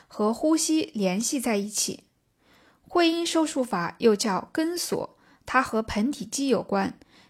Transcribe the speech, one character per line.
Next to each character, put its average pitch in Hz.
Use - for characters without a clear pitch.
和 214
呼 311
吸 311
联 190
系 254
在 233
一 202
起。 -
会 339
阴 339
收 320
束 302
法 185
又 220
叫 196
根 330
锁， -
它 262
和 220
盆 220
底 240
肌 277
有 226
关， 196